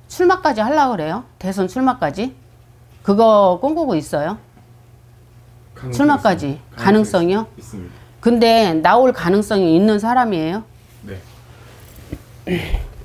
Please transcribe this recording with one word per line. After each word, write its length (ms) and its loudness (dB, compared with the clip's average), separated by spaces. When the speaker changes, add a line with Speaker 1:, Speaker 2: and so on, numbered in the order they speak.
Speaker 1:
출마까지 500 0
하려고 320 0
그래요? 320 -6
대선 300 -4
출마까지? 640 -4
그거 580 4
꿈꾸고 340 -2
있어요? 420 -6
Speaker 2:
가능성이 220 -12
Speaker 1:
출마까지. 520 0
Speaker 2:
있-, 100 -8
가능성이 580 2
Speaker 1:
가능성이요? 140 -4
Speaker 2:
있-, 40 -20
있습니다. 320 -18
Speaker 1:
근데 520 2
나올 400 4
가능성이 640 0
있는 240 4
사람이에요? 640 -2
Speaker 2:
네. 180 -16
Speaker 1:
<clears throat> 340 -4